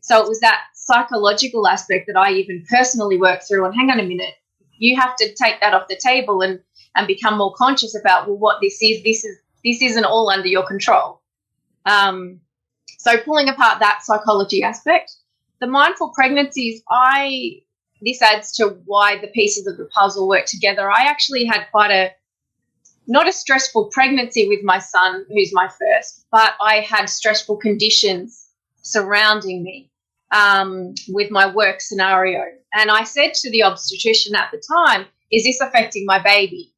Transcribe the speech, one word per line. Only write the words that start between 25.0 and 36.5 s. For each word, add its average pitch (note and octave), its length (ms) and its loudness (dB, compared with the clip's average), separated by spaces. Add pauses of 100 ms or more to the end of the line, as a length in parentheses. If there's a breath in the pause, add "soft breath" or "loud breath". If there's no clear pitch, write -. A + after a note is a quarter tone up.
who's G3 240 -2
my F#3+ 160 0
first, - 640 -4
but A3 300 4
I G#3+ 160 2
had G#3+ 320 -2
stressful G#3 480 -2
conditions G#3 920 -2 (340)
surrounding G#3 840 0
me, - 260 -18 (400)
um, G3 640 0 (140)
with G3+ 220 -4
my G3 220 2
work G3 280 0
scenario. F#3+ 640 0 (280)
And G#3+ 180 2
I A3 120 4
said C#4+ 320 -2
to B3+ 160 -6
the A3 140 2
obstetrician G#3 720 0
at - 160 -4
the - 100 -14 (140)
time, B3 300 2 (260)
"Is A3 120 0
this B3+ 160 -2
affecting A3 460 -2
my F#3+ 160 0
baby?" G3 560 0